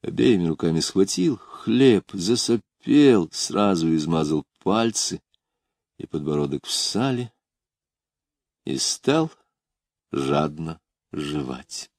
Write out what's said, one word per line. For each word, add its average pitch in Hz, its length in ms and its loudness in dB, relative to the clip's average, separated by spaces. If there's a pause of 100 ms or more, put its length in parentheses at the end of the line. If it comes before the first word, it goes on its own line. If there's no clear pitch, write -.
обеими 113 440 2
руками 80 340 0
схватил 98 580 0
хлеб, - 720 2
засопел, 117 1200 2
сразу 87 640 0
измазал 78 480 0 (180)
пальцы 107 600 -2 (760)
и - 100 -12
подбородок 73 600 -4
в - 40 -10
сале 123 600 -4 (1300)
и - 120 -4
стал 156 540 0 (840)
жадно 76 680 -4 (320)
жевать. 71 880 -8